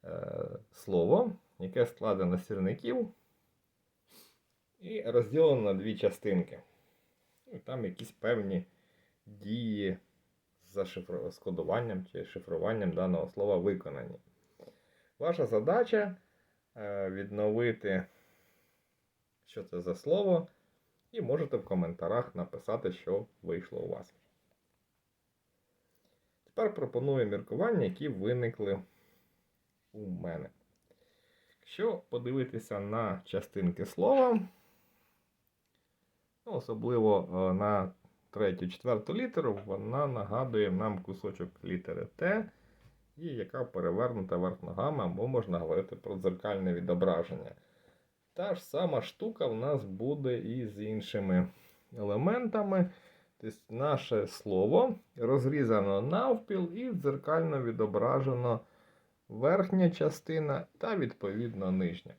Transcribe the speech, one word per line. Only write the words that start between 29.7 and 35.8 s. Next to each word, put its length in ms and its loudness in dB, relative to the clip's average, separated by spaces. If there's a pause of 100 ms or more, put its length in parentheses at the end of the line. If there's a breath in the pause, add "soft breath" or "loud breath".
у 140 -10
мене. 440 -6 (1080 soft breath)
Якщо 500 -2
подивитися 720 -4
на 460 -2
частинки 600 -2
слова, 540 4 (2000 soft breath)